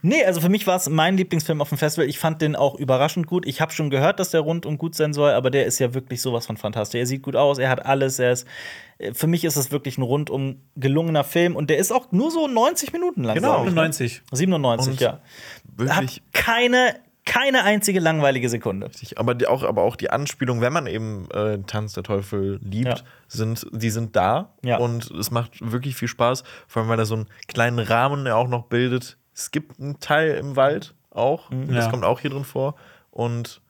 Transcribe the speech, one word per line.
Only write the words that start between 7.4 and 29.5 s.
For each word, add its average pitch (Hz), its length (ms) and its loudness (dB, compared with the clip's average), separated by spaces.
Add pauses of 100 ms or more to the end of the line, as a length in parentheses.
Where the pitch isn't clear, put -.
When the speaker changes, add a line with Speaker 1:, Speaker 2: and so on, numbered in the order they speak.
Speaker 1:
er 131 120 0
hat 127 160 -2
alles, 135 340 0
er 123 140 4
ist, 123 140 -4 (680)
für 156 140 -2
mich 170 180 2
ist 160 100 0
es 135 160 -2
wirklich 139 260 -4
ein 135 60 0
rundum 135 580 -2 (140)
gelungener 147 480 0
Film 170 320 2
und 147 160 -2
der 151 80 4
ist 196 120 0
auch 254 200 0
nur 226 180 2
so 320 180 0
neunzig 269 460 0
Minuten 339 300 -2
lang, 110 120 0
Speaker 2:
Genau. 190 280 2
Speaker 1:
glaub 120 40 0
ich, 185 60 0
ne? 160 200 2
Speaker 3:
Siebenundneunzig. - 280 -4 (100)
Speaker 1:
Siebenundneunzig, 135 600 2
Speaker 2:
Und 127 100 -2
Speaker 1:
ja. 120 180 2 (560)
Speaker 2:
wirklich 135 420 0
Speaker 1:
Hat - 40 -20 (120)
keine, 240 640 4 (300)
keine 262 380 2
einzige 202 360 2
langweilige 143 500 2
Sekunde. 101 360 -4
Speaker 2:
Richtig, - 320 -14
aber 117 160 0
die, 120 140 0
auch, 131 160 2
aber - 180 0
auch 110 140 2
die - 160 -4
Anspielung, 127 500 -2
wenn 120 100 2
man 156 140 -2
eben, 107 460 -6
äh, 104 340 -2
Tanz 107 280 -6
der 98 100 -8
Teufel 98 600 -4
liebt, 107 240 -2
Speaker 1:
Ja. 123 80 -2 (320)
Speaker 2:
sind, 113 440 -4
die 113 180 -2
sind 110 260 -4
da 107 380 0 (100)
Speaker 1:
Ja. 123 140 2
Speaker 2:
und 117 320 -2
es 101 220 -6
macht 117 280 -4
wirklich 123 360 -6
viel 120 120 -6
Spaß, 120 360 0 (240)
vor 113 160 -2
allem, 113 60 -2
weil 113 100 2
er 110 80 2
so 110 80 -2
einen 110 100 -4 (220)
kleinen 120 320 0
Rahmen 127 480 2
ja 117 80 2
auch 123 120 4
noch 123 200 -2
bildet. 123 500 -2 (160)
Es - 180 -12